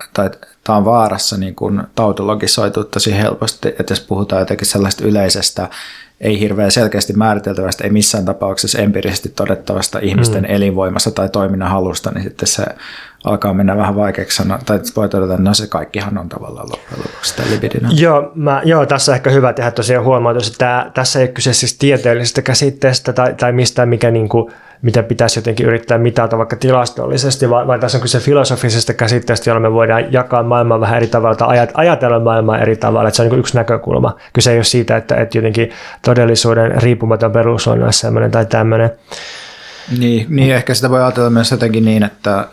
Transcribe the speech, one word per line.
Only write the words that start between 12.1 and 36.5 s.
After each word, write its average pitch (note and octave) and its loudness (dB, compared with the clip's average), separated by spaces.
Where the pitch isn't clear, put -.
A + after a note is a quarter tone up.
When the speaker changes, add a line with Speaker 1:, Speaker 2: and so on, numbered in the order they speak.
Speaker 1:
niin F#2+ -6
sitten - -6
se - -2
alkaa G2+ 0
mennä G2 2
vähän G2+ 0
vaikeaksi G2 -2
sanoa, F#2+ -2
tai G#2 0
voi G#2 0
todeta, F#2+ 0
että F#2 0
no G2+ 4
se G#2 -2
kaikkihan G2 -6
on F2 -10
tavallaan - -14
loppujen - -12
lopuksi - -10
sitä - -6
libidinaa. A2 -2
Speaker 2:
Joo, D3+ 4
mä, C#3+ 0
joo, D#3+ 4
tässä C#3 0
on B2 2
ehkä C3+ 0
hyvä B2+ 4
tehdä A#2+ -2
tosiaan A#2+ 0
huomautus, A#2+ 2
että G#2+ -8
tää, B2 0
tässä C3 -2
ei C3 4
ole B2 -2
kyse B2+ -2
siis - -2
tieteellisestä B2 2
käsitteestä C3+ 0
tai, B2+ 0
tai B2 0
mistään, B2 2
mikä A#2+ 2
niinku, A2+ 0
mitä A#2 2
pitäisi A2+ 0
jotenkin A2+ -2
yrittää A#2 0
mitata A#2 0
vaikka A2+ -2
tilastollisesti, B2+ 0
vaan, A#2+ 2
vaan B2 0
tässä B2 0
on B2+ -4
kyse B2 0
filosofisesta B2 0
käsitteestä, A#2+ 0
jolla A2+ 2
me A2+ 2
voidaan A2+ 2
jakaa B2 2
maailmaa A#2 2
vähän A2+ 0
eri A#2 0
tavalla A2+ 2
tai A#2 0
ajat-, A#2+ 2
ajatella C3 2
maailmaa A2+ 2
eri A2 2
tavalla, A2 2
että G#2 -2
se A#2+ 2
on A#2 4
niinku B2+ 2
yksi A#2+ -2
näkökulma. A#2+ 0
Kyse B2 2
ei A#2 4
ole A2 2
siitä, A2+ 0
että, A#2 -2
että A#2 0
jotenkin A2+ 0
todellisuuden A#2 4